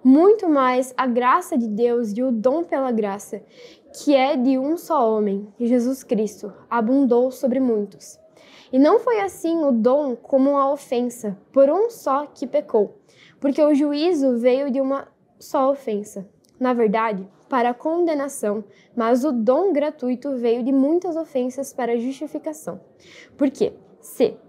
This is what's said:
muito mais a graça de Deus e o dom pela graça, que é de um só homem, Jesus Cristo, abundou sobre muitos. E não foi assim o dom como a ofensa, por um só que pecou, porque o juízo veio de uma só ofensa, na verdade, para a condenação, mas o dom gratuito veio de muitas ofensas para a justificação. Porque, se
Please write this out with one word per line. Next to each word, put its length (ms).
muito 440
mais 480
a 80
graça 540
de 80
Deus 500
e 60
o 80
dom 320
pela 300
graça, 500
que 220
é 220
de 200
um 200
só 400
homem, 420
Jesus 460
Cristo, 480
abundou 640
sobre 260
muitos. 580
E 60
não 220
foi 200
assim 440
o 80
dom 420
como 420
a 140
ofensa, 680
por 160
um 220
só 360
que 200
pecou, 520
porque 220
o 120
juízo 640
veio 320
de 100
uma 280
só 300
ofensa, 580
na 140
verdade, 560
para 220
a 40
condenação, 880
mas 300
o 80
dom 400
gratuito 640
veio 260
de 100
muitas 440
ofensas 560
para 200
a 40
justificação. 840
Porque, 360
se 360